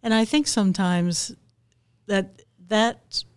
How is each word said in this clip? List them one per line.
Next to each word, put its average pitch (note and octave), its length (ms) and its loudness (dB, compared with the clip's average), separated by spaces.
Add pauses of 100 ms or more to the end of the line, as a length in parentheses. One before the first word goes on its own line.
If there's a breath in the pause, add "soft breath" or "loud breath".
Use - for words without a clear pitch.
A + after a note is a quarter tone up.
And A3+ 100 0
I A3 120 4
think D4 240 0
sometimes F3+ 840 0 (720)
that F#3+ 360 -4 (260)
that - 560 -2 (120)